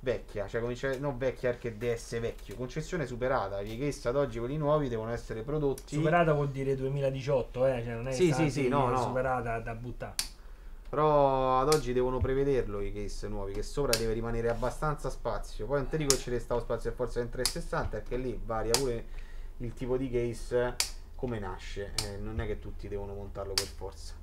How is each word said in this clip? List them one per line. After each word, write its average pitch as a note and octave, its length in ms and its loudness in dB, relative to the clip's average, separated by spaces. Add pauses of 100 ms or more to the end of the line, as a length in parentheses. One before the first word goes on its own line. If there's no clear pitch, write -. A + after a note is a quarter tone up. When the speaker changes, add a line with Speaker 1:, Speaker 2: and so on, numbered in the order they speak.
Speaker 1:
vecchia, G#2 420 -2
cioè A#2 140 -2
comincia, B2 380 -2
non C#3 180 -2
vecchia B2+ 320 0
perché A#2 300 -2
deve A#2+ 160 0
essere A#2 260 -4
vecchio, G#2 360 -6
concezione D3 500 -4
superata, A2+ 560 0
i A2 160 -6
case C#3 280 -2
ad B2 100 2
oggi B2 220 2
quelli B2+ 200 -2
nuovi D3 320 4
devono A2 200 -2
essere A2+ 300 -4
prodotti. C#3 540 0
Speaker 2:
Superata D#3+ 400 6
vuol C#3+ 160 2
dire C3+ 260 0
duemiladiciotto, C3+ 880 2
eh, B2+ 180 4
cioè A#2 120 -4
non A#2 140 -4
è C3+ 40 -2
Speaker 1:
Sì, F3+ 140 6
Speaker 2:
stata D3+ 160 6
Speaker 1:
sì, D3 80 4
sì, C3 180 2
no, C3 220 6
no. B2+ 100 4
Speaker 2:
superata A#2+ 600 0
da A2+ 140 -6
buttare. A2+ 420 -8 (760)
Speaker 1:
Però C3+ 680 6
ad C#3 140 6
oggi B2 220 4
devono B2+ 240 4
prevederlo B2+ 640 2
i G2 100 -2
case G#2 360 -4
nuovi, G2+ 260 -4
che G#2 80 -2
sopra C3 340 2
deve A2+ 160 2
rimanere A#2 380 0
abbastanza B2+ 580 -2
spazio. - 560 -4
Poi C3+ 140 0
non B2+ 100 0
ti D#3 80 -2
dico C#3 180 4
che C3 60 2
ce B2+ 120 -6
ne B2 60 0
sta A#2+ 220 0
spazio A#2 320 -2
forse A#2+ 280 -2
in B2 100 -2
trecentosessanta, D3 680 -2
perché A#2+ 220 -4
lì B2+ 260 -4
varia A2 280 -2
pure A#2 340 0 (500)
il A#2 160 -4
tipo B2+ 240 -2
di C3 140 0
case A#2+ 640 0 (380)
come B2 240 -4
nasce, G2 560 -6 (100)
eh, G2+ 140 -6
non A2 240 -4
è A2 40 -4
che G#2 120 -4
tutti G#2 300 -10
devono G2+ 260 -6
montarlo G2+ 400 -8
per G2 140 -2
forza. - 440 -10 (100)